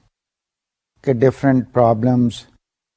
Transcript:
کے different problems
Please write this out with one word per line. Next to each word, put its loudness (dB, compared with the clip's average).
کے -2
different 0
problems 0